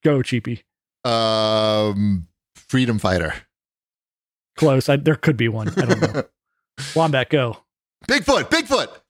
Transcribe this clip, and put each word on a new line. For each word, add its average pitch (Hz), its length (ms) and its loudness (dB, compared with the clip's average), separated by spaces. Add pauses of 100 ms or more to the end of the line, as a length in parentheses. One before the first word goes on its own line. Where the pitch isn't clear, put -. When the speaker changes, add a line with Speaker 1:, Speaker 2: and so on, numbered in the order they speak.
Speaker 1:
Go, 147 160 2
Cheapy. 120 440 -4 (420)
Speaker 2:
Um, 107 1200 0 (300)
Freedom 120 420 0
Fighter. 90 360 0 (1200)
Speaker 1:
Close. 139 320 2
I, 143 80 4
there 147 180 2
could 147 220 0
be 113 120 0
one. 110 200 -4
I 175 180 -2
don't - 140 2
know. - 220 -4 (360)
Speaker 2:
<laughs> - 380 -16
Speaker 1:
Wombat, 151 340 0
go. 127 280 0 (500)
Speaker 2:
Bigfoot! 262 420 2
Bigfoot! 277 380 0 (220)